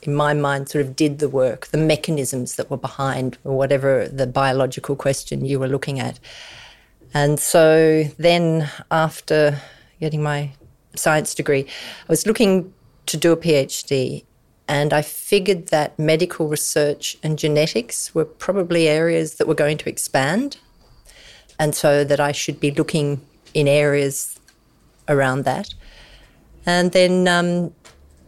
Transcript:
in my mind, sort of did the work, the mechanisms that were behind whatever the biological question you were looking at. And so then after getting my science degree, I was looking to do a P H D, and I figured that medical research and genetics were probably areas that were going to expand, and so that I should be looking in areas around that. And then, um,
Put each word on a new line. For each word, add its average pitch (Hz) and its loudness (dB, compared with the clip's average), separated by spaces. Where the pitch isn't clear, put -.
in 143 -2
my 147 2
mind, 139 -2
sort 143 -2
of 131 -10
did 147 0
the 147 0
work, 131 -2
the 151 -2
mechanisms 147 -2
that - -6
were 139 -4
behind 131 -6
whatever 135 0
the 135 -4
biological 131 -2
question 135 -4
you 135 -2
were 131 -2
looking 135 -4
at. 120 -6
And 147 2
so 160 6
then 160 2
after 151 0
getting 151 -4
my 147 -4
science 156 0
degree, 139 0
I - -16
was 160 0
looking 196 2
to - -6
do 165 4
a 160 4
P 165 2
H 135 0
D, 135 -2
and 147 0
I 151 2
figured 185 -2
that 151 -2
medical 160 0
research 147 -2
and 156 -2
genetics 156 -2
were 160 0
probably 175 0
areas 160 0
that - -2
were 156 0
going 151 0
to - -8
expand, 175 -2
and 151 0
so 143 4
that 139 0
I 143 0
should - -6
be 143 2
looking 143 -2
in 147 2
areas 143 2
around 135 2
that. 135 -4
And 180 2
then, 180 4
um, 175 0